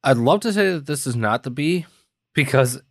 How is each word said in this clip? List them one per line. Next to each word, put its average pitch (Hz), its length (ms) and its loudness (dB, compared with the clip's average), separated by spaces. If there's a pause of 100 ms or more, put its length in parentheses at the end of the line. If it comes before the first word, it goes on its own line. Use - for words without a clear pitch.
I'd 135 140 4
love 143 240 2
to 226 120 -4
say 196 200 2
that 147 120 -8
this 143 220 -6
is 120 80 -2
not 113 260 0
the - 80 -8
B 156 360 -2 (500)
because 131 440 2 (120)